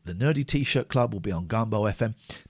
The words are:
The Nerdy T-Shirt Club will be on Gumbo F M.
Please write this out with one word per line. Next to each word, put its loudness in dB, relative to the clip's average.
The -8
Nerdy 2
T-Shirt 0
Club 2
will -6
be -4
on -2
Gumbo 0
F 0
M. -2